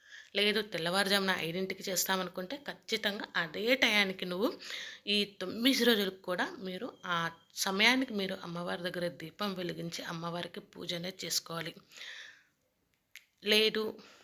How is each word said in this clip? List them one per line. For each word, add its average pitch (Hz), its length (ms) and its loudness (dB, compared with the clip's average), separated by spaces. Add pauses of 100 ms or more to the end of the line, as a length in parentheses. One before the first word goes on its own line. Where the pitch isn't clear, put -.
(360)
లేదు 208 260 4
తెల్లవారుజామున 190 760 2
ఐదింటికి 190 460 -4
చేస్తామనుకుంటే 185 720 -2
ఖచ్చితంగా 208 680 -4 (100)
అదే 185 400 2
టయానికి 208 500 4
నువ్వు 180 220 0 (600)
ఈ 208 180 4 (160)
తొమ్మిది 226 420 4
రోజులకు 208 380 4
కూడా 208 380 -2
మీరు 185 340 -8 (120)
ఆ 170 260 0 (240)
సమయానికి 226 580 4
మీరు 190 300 -2
అమ్మవారి 175 380 -4
దగ్గర 175 260 -2
దీపం 175 460 -6
వెలిగించి 170 500 -6
అమ్మవారికి 170 560 -6
పూజ 180 340 -8
అనేది 180 320 -6
చేసుకోవాలి. 165 500 -4 (1700)
లేదు 214 540 2 (240)